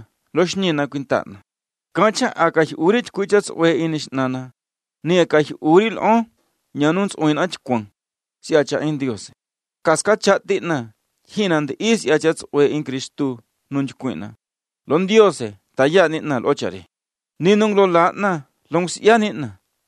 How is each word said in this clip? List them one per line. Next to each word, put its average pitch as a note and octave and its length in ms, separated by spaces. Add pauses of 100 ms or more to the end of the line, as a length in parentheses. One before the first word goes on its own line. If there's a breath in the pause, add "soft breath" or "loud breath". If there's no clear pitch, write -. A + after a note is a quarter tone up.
(340)
Lo D3+ 120
shni F#3 260
na C#3+ 140
kwin C#3 180
ta A2+ 220
na. G2 120 (560)
Kancha G#3+ 420
a E3 140
ka D#3+ 120
hi - 140
uri G#3 260
chui G3 240
cha G3+ 140
tswe - 280 (160)
in D#3+ 100
ish D3 180
na C3 160
na. B2+ 220 (540)
Ni F3 140
a E3+ 80
ka D3+ 120
hi D3+ 220
uri F3+ 300
l - 80
on. A3+ 260 (500)
Nya D3 180
nun G3 160
tswe D#3 220
in D3+ 80
ach A2 180 (100)
kwen. A2+ 200 (580)
Si D#3+ 120
a C#3+ 80
cha A#2 160
in D3+ 180
Dios. B2+ 320 (540)
Kas - 180
ka G#3+ 140
cha G3 220
ti F#3+ 220
na. D#3+ 180 (500)
Hi G#3 200
na D#3+ 120
ndi C#3+ 180
is G#3+ 280
a D3+ 120
cha D#3+ 160
tswe - 360
in D3 140
Kristu. C3 540 (320)
Nun C#3 180
chkwin B2 300
na. G2+ 100 (600)
Lon F3 180
Dios. G3+ 360 (340)
Ta C3 100
ya E3 220
ni D#3 120
na C#3 200
lo C#3+ 140
chari. F#2+ 280 (560)
Ni F#3+ 180
nung G#3+ 180
lo G3 120
la E3+ 260
na. F#3 300 (280)
Long E3+ 180
si - 180
ya A3+ 120
ni G#3+ 140
na. A2 260 (300)